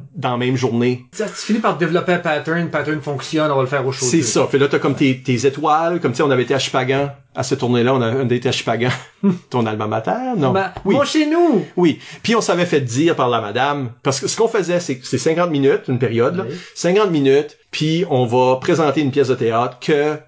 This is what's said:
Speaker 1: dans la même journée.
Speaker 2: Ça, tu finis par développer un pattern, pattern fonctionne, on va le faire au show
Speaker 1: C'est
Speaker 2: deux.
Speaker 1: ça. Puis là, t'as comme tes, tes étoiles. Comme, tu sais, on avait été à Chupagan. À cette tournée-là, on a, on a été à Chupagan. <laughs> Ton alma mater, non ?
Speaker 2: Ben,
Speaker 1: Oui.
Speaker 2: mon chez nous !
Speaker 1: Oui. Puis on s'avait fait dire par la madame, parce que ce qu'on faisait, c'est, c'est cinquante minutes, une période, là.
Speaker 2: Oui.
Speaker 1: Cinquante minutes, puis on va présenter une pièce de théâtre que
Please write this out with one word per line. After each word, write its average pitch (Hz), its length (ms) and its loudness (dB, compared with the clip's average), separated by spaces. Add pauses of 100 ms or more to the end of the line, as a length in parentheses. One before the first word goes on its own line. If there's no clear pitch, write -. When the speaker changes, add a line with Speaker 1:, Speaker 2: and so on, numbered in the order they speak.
(160)
Speaker 1:
dans 131 160 -4
la 120 60 -2
même 127 180 0
journée. 123 560 0
Speaker 2:
Ça, 208 160 -6
tu 175 80 -12
finis - 240 -2
par 202 180 0
développer 170 360 0
un 170 60 0
pattern, 160 500 -2
pattern 147 320 -4
fonctionne, 147 500 -2
on 139 60 2
va 131 60 2
le 127 40 -2
faire 135 180 -2
au 131 60 -2
show 131 140 -6
Speaker 1:
C'est 123 140 2
Speaker 2:
deux. 143 40 0
Speaker 1:
ça. 131 260 0
Puis 139 100 2
là, 139 100 2
t'as 165 100 2
comme 143 160 0
tes, 131 260 0
tes 123 240 0
étoiles. 156 540 0
Comme, 147 140 0
tu - 40 -8
sais, 170 60 2
on 139 80 2
avait 127 120 2
été 127 100 0
à 139 60 0
Chupagan. 139 500 -2 (280)
À 127 60 -2
cette 131 160 -2
tournée-là, 123 340 2
on 127 80 2
a, 113 140 0
on 131 140 0
a 120 40 2
été 123 140 0
à 117 60 0
Chupagan. 120 380 -2 (300)
<laughs> 185 280 -2
Ton 113 160 0
alma 107 220 -4
mater, 220 500 -4
non ? 139 160 2
Speaker 2:
Ben, 190 180 -2 (140)
Speaker 1:
Oui. 196 100 4
Speaker 2:
mon 277 80 4
chez 302 220 0
nous ! 302 400 2 (100)
Speaker 1:
Oui. 170 240 2 (240)
Puis 226 100 0
on 226 60 4
s'avait 180 260 0
fait 156 140 2
dire 135 380 0
par 127 100 0
la 120 140 0
madame, 123 480 -2 (140)
parce 131 180 -2
que - 80 -4
ce - 80 -6
qu'on 220 100 2
faisait, 175 320 0
c'est, 135 240 -6
c'est - 140 -4
cinquante 165 340 0
minutes, 139 380 2
une 123 100 0
période, 120 380 0
là. 190 100 -4
Speaker 2:
Oui. 147 80 -8 (200)
Speaker 1:
Cinquante 190 360 2
minutes, 143 460 2 (140)
puis 160 380 0
on 127 160 2
va 127 360 4
présenter 156 400 2
une 135 100 0
pièce 135 160 2
de 127 80 2
théâtre 117 460 -2
que 151 340 0 (120)